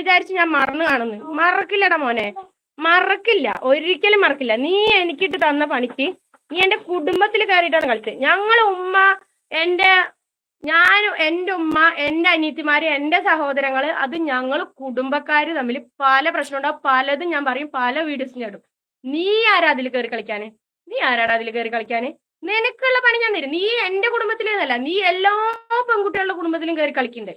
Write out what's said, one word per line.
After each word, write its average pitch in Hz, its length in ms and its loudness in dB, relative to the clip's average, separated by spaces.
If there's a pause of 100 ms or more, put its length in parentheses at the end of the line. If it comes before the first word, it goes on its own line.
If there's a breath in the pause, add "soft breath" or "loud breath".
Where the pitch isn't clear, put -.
വിചാരിച്ച് 359 380 2
ഞാൻ 339 180 2
മറന്നു 277 320 0
കാണുന്നു? 233 300 -2 (220)
മറക്കില്ലടാ 370 640 2
മോനെ, 233 220 -2 (600)
മറക്കില്ല, 370 600 2 (220)
ഒരിക്കലും 359 560 2
മറക്കില്ല. 269 300 0 (100)
നീ 359 100 0 (280)
എനിക്കിട്ട് 339 420 -4
തന്ന 294 180 2 (120)
പണിക്ക് 247 340 -2 (420)
നീ 311 140 -8
എന്റെ 392 140 2 (120)
കുടുംബത്തിൽ 370 560 0
കയറിയിട്ടാണ് 330 460 2
കളിച്ചത്. 214 340 -6
ഞങ്ങൾ 415 300 4 (160)
ഉമ്മ, 370 240 -2 (680)
എന്റെ, 370 300 4 (760)
ഞാൻ, 359 320 4 (240)
എന്റെ 359 260 -2 (100)
ഉമ്മ, 311 180 0 (260)
എന്റെ 320 300 0
അനിയത്തിമാര്, 311 520 0 (100)
എന്റെ 311 280 0
സഹോദരങ്ങള്, 277 640 0 (140)
അത് 269 120 -4 (140)
ഞങ്ങൾ 262 300 -2 (200)
കുടുംബക്കാര് 285 800 -2
തമ്മിൽ 254 200 -4 (240)
പല 269 340 4
പ്രശ്നമുണ്ടാവും. 285 500 -4
പലതും 277 480 0
ഞാൻ 285 160 -2
പറയും, 285 260 -4
പല 247 200 -2 (120)
വീഡിയോസും 262 360 -8
ഞാൻ 214 80 -8
ഇടും. 190 120 -18 (500)
നീ 330 120 -2 (300)
ആരാ 339 180 2
അതിൽ 254 220 -4
കയറി 240 180 -4
കളിക്കാന്? 214 340 -8 (420)
നീ 466 80 -8 (120)
ആരാടാ 233 280 2
അതിൽ 226 180 -6
കയറി 226 200 -4
കളിക്കാന്? 233 340 -4 (400)
നിനക്കുള്ള 494 560 0
പണി 466 180 2
ഞാൻ 440 140 0
തരും. 277 200 -6
നീ 370 80 -2 (220)
എന്റെ 392 280 -2
കുടുംബത്തിലേന്നല്ല, 427 640 -2 (100)
നീ 349 80 -2 (160)
എല്ലാ 381 220 2 (560)
പെൺകുട്ടികളുടെ 392 500 -2
കുടുംബത്തിലും 330 400 -4
കയറി 285 180 -2
കളിക്കണ്ടേ? 233 400 -6